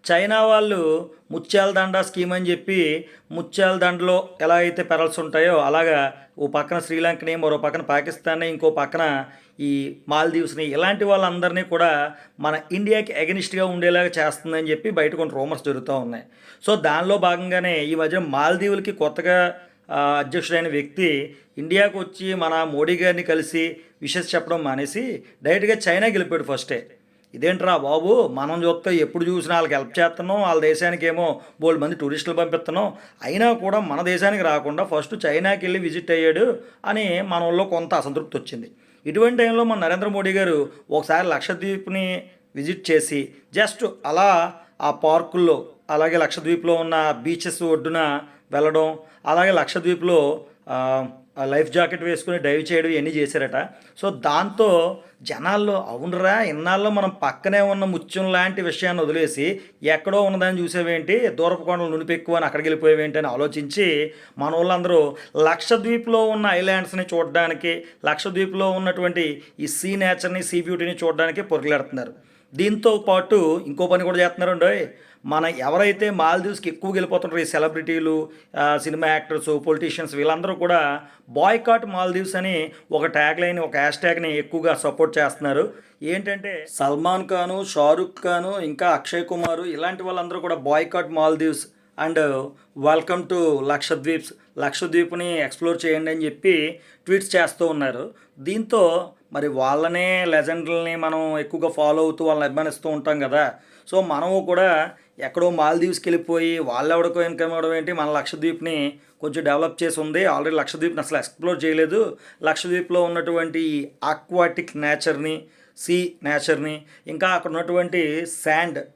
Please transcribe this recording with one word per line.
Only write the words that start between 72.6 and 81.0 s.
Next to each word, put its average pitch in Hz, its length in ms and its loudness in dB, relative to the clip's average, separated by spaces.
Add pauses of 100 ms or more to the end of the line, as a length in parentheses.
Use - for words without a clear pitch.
పాటు 185 720 2
ఇంకో 180 200 -2
పని 180 180 2
కూడా 180 140 0
చేస్తున్నారండోయ్. 180 680 2 (400)
మన 156 200 0
ఎవరైతే 196 640 0
మాల్దీవ్స్కి 185 580 0
ఎక్కువగా 190 260 -6
వెళ్ళిపోతుంటారో 175 480 -2
ఈ - 20 0
సెలబ్రిటీలు, 160 840 -2 (300)
ఆ, 147 180 4
సినిమా 156 300 -2
యాక్టర్స్, 156 600 0
పొలిటీషియన్స్, 156 480 -2
వీళ్ళందరూ 160 400 0
కూడా 160 460 2 (280)